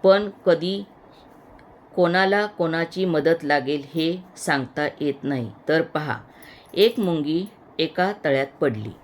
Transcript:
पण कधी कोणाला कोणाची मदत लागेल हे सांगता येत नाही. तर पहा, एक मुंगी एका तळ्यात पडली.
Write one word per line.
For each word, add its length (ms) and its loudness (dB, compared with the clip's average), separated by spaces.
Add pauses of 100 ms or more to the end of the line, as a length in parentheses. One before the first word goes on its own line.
पण 280 4 (160)
कधी 380 0 (1120)
कोणाला 500 2
कोणाची 580 -2
मदत 400 2
लागेल 380 0 (120)
हे 300 -2 (120)
सांगता 520 -4 (120)
येत 220 -2
नाही. 280 -4 (180)
तर 140 2
पहा, 360 -6 (560)
एक 260 2
मुंगी 460 -2 (320)
एका 340 -2 (120)
तळ्यात 220 2 (140)
पडली. 300 -2 (140)